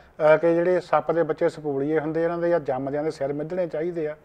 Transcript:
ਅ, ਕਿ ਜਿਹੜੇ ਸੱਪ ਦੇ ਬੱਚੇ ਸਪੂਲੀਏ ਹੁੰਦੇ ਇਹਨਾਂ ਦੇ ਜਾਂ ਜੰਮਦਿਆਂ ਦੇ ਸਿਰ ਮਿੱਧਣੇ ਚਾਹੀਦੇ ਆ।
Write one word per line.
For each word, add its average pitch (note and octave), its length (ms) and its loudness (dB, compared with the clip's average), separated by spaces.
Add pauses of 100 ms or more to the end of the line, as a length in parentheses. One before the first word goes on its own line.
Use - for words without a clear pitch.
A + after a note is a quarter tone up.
(340)
ਅ, D#3 40 6
ਕਿ E3 180 4
ਜਿਹੜੇ F3 240 2
ਸੱਪ D3+ 320 0
ਦੇ E3 120 2
ਬੱਚੇ D#3 260 0
ਸਪੂਲੀਏ D3 500 -2
ਹੁੰਦੇ D#3 240 -2
ਇਹਨਾਂ E3+ 140 -2
ਦੇ E3+ 120 0
ਜਾਂ E3+ 100 2
ਜੰਮਦਿਆਂ C#3 440 -4
ਦੇ D#3 80 -2
ਸਿਰ C#3+ 220 -4
ਮਿੱਧਣੇ E3 340 -4
ਚਾਹੀਦੇ D#3+ 400 -4
ਆ। D3+ 180 -8